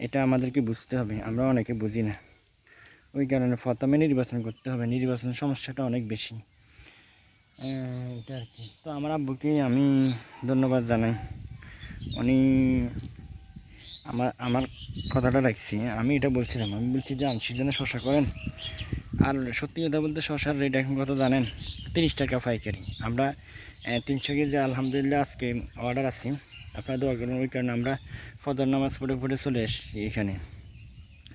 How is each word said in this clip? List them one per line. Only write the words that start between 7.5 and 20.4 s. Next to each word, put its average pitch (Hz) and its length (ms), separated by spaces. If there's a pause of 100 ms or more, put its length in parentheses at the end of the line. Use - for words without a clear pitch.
এটা 120 200
আর 117 140
কি। 117 100 (200)
তো - 40 (100)
আমার 147 200
আব্বুকে 139 340 (160)
আমি 131 180 (640)
ধন্যবাদ 131 340 (100)
জানাই, 113 220 (1080)
উনি 127 180 (1700)
আমার, 123 260 (180)
আমার 123 160 (500)
কথাটা 127 340
রাখছি। 104 280 (260)
আমি 123 140
এটা 139 220
বলছিলাম, 117 400
আমি 120 180
বলছি 135 240
যে 143 120
আন 117 140
সিজনে 131 340
শশা 127 280
করেন। 139 180 (1000)
আর 139 80 (240)
সত্যি 151 260
কথা 151 160
বলতে 156 200
শশার 147 400